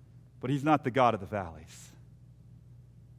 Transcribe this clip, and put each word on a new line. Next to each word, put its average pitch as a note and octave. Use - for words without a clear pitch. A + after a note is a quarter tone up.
but B2
he's C#3
not D3+
the C3
God A#2+
of G2
the G2
valleys." E2